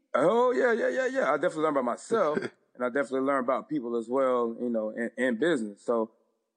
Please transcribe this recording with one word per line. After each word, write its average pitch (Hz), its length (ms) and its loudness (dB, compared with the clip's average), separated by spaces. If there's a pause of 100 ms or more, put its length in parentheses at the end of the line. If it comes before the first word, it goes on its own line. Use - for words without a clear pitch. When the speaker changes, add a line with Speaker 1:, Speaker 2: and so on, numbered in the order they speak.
(140)
Speaker 1:
Oh, 226 380 4
yeah, 254 200 2
yeah, 240 160 0
yeah, 254 180 0
yeah. 254 240 0
I 151 60 2
definitely 156 280 0
learned 156 120 2
about 127 80 0
myself, 151 540 0
Speaker 2:
<laughs> - 360 -10
Speaker 1:
and 123 100 -6
I 123 40 0
definitely 131 320 -2
learned 135 240 0
about 120 240 -2
people 120 280 -4
as 113 120 -4
well, 123 520 0
you 120 100 -4
know, 110 200 -2
in, 113 260 -6
in 123 220 0
business. 120 460 -2
So, 117 260 -2 (460)